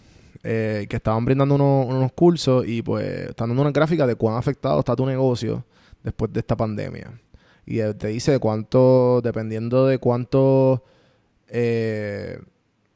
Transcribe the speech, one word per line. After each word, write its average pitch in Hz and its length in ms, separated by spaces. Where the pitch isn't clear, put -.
eh, 110 460
que - 80
estaban 113 280
brindando 139 300
uno-, 139 340
unos 131 240
cursos 139 540
y, 117 160
pues, 98 480
están - 200
dando 127 120
una 147 80
gráfica 147 360
de 117 100
cuán 110 200
afectado 135 440
está 123 160
tu 131 100
negocio 127 580
después 110 300
de 117 80
esta 113 160
pandemia. 107 560
Y, 117 140
eh, 107 160
te 110 140
dice 120 240
de 131 80
cuánto, 123 800
dependiendo 113 640
de 135 120
cuánto, 131 840
eh, 107 920